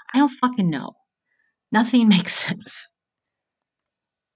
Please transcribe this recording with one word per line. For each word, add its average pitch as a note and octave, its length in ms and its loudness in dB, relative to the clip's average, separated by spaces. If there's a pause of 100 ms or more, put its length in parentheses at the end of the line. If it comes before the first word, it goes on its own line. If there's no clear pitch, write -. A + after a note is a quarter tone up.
(140)
I B3+ 40 -2
don't C#4+ 120 4
fucking F#3+ 400 -2
know. - 280 -8 (760)
Nothing A#3 360 2
<laughs> - 20 8
makes F3+ 240 2
sense. - 580 -6 (1400)